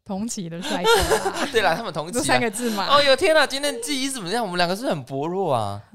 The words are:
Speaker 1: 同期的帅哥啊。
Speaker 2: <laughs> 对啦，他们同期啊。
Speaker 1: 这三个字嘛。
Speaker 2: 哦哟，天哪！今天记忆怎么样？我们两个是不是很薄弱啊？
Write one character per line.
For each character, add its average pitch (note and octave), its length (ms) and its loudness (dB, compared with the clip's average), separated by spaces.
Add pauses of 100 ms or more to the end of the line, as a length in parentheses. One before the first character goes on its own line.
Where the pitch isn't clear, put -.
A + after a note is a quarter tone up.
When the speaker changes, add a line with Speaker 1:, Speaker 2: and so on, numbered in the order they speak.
Speaker 1:
同 G3+ 220 -8
期 F#3+ 220 -8
的 E3+ 120 -10
帅 F#3+ 220 -4
哥 A4 80 4
啊。 G4 600 2
Speaker 2:
<laughs> - 20 -12
对 G#3+ 100 2
啦， E3 140 4
他 A3+ 80 -6
们 F#3 80 -6
同 D#3+ 180 -6
期 A#3 80 -2
啊。 - 20 0
Speaker 1:
这 A#3 60 -2
三 B3+ 140 4
个 A#3 100 0
字 A#3 200 -4
嘛。 G3 180 -2
Speaker 2:
哦 C#4+ 120 6
哟， C#4 140 6
天 D#4 180 4
哪！ D4+ 140 6
今 C#4 160 -6
天 C#4+ 180 -2
记 C#4 220 -4
忆 C#4 80 -2
怎 C4 100 -8
么 E3+ 80 -6
样？ A#3 140 -2
我 G3+ 60 -4
们 F3 80 -6
两 F3 120 2
个 F#3 60 0
是 G#3+ 80 -8
不 C4+ 60 -2
是 C4+ 40 2
很 C#3+ 120 -4
薄 C#3 240 -4
弱 F3+ 260 0
啊？ G#2 260 -2 (140)